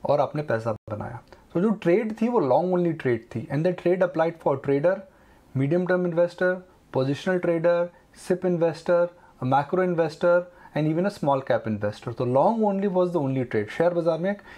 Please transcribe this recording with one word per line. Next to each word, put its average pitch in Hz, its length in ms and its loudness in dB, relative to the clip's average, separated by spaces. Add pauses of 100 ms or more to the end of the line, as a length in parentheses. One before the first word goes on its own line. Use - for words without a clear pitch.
और 143 160 2
आपने 151 200 -2
पैसा 117 300 -2
बनाया। 107 500 -10 (320)
तो 170 80 0
जो 220 80 2
ट्रेड 214 520 0
थी, 226 60 0
वो 240 120 2
लॉन्ग 170 360 2
only 170 260 0
ट्रेड 120 240 -2 (100)
थी। 117 180 -6
And 151 120 -2
the 180 140 0
trade 180 200 2
applied 170 340 0 (140)
for 139 180 0
trader, 143 300 2 (640)
medium 165 300 0
term 180 260 0
investor, 175 420 0 (420)
positional 160 480 0
trader, 170 420 2 (420)
sip 185 160 0
investor, 175 600 2 (360)
a 127 100 0
macro 180 340 2
investor 175 540 2 (360)
and 156 160 0
even 185 180 0
a - 80 -16
small 139 220 0 (100)
cap 110 260 -2
investor। 107 360 -6
तो 123 120 -4
long 202 460 2
only 196 260 -2
was 175 180 0
the 147 100 0
only 131 260 -2
trade। 104 160 -2
शेयर 170 260 0
बाजार 165 260 0
में 185 120 -2
एक, 202 100 -8 (160)